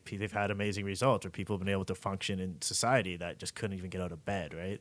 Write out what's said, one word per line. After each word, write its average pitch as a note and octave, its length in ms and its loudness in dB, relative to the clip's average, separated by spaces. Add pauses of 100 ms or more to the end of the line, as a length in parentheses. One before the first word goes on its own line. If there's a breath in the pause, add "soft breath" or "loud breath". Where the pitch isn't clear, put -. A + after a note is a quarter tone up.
they've G2+ 260 -2
had G#2 200 2
amazing G2+ 340 0
results G2+ 400 4
where F2+ 60 -6
people G2+ 260 -2
have - 80 0
been G2+ 80 4
able F#2+ 120 2
to F#2 100 -2
function G2 440 -2
in F#2 220 -4
society G#2 560 4
that F2 220 -4
just - 160 -6
couldn't G2 220 -2
even F#2 120 -4
get F#2 120 -2
out F2 100 0
of D#2+ 140 -10
bed, F#2+ 280 -2
right? F#2 280 -4